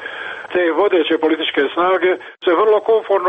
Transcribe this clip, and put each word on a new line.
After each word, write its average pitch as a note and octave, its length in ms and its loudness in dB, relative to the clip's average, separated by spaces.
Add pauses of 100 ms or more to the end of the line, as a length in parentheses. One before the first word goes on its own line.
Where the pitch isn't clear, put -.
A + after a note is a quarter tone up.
(520)
Te F3+ 100 0 (200)
vodeće F3+ 320 2 (100)
političke D#3 380 0 (120)
snage F3+ 380 2 (320)
se F3+ 160 2
vrlo G#3+ 180 4 (120)
komforno G3 380 0